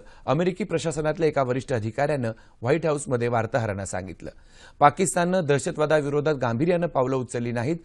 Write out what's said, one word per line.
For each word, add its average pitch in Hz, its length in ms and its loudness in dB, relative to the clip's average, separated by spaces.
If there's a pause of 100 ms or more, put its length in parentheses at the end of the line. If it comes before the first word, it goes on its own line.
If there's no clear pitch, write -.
(260)
अमेरिकी 180 380 0
प्रशासनातल्या 156 640 0
एका 143 140 2
वरिष्ठ 127 300 -2
अधिकाऱ्यानं 120 600 -2 (300)
व्हाईट 156 240 2
हाऊसमध्ये 135 420 0
वार्ताहरांना 113 560 0
सांगितलं. 92 460 -8 (480)
पाकिस्ताननं 175 680 4
दहशतवादाविरोधात 147 920 2
गांभीर्यानं 156 520 0
पावलं 135 300 0
उचलली 120 360 -4
नाहीत 120 320 -2